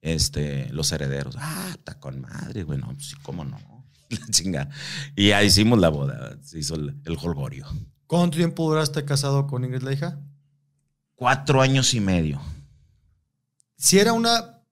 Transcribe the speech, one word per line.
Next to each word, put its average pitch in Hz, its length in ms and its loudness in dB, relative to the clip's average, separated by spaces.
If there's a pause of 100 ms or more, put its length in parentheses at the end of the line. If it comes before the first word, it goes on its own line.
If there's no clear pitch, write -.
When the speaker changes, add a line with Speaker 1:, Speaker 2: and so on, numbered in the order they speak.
Speaker 1:
Este, 73 720 -2
los 73 180 -2
herederos". 69 480 -6
"Ah, 185 320 -8
está - 260 -16
con 67 220 -12
madre, - 440 -10
güey, 73 140 -4
no, 67 160 -6
pues - 180 -14
sí, - 120 -16
cómo 76 220 -10
no". 67 120 -10 (320)
<laughs> - 200 -20
La - 220 -8
chingada. 80 380 0 (460)
Y 101 160 6
ahí 104 160 6
hicimos 107 320 6
la 85 100 6
boda, 62 540 -4
se - 160 -14
hizo 76 160 -6
el, 71 300 -6
el 82 100 -4
jolgorio. 71 500 -6 (400)
Speaker 2:
¿Cuánto 170 320 2
tiempo 170 320 0
duraste 156 360 0
casado 139 420 2
con 127 180 -4
Ingrid, 127 160 -4
la 135 120 -4
hija? 165 260 -4 (960)
Speaker 1:
Cuatro 135 460 4
años 131 340 4
y 117 40 0
medio. 85 400 2 (1400)
Speaker 2:
Si - 220 6
era 220 140 6
una 233 460 0 (120)